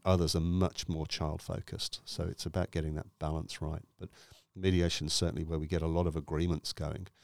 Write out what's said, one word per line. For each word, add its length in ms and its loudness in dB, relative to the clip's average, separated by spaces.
others 300 6
are 60 4
much 460 2
more 200 -2
child-focused. 960 -4
So 240 -6
it's 160 -8
about 260 0
getting 240 -2
that 120 -6
balance 460 -4
right. 180 -4
But 100 -12
mediation 520 4
is 60 -2
certainly 300 0
where 140 -2
we 80 -2
get 160 0
a 60 0
lot 180 2
of 100 0
agreements 560 0
going. 360 -6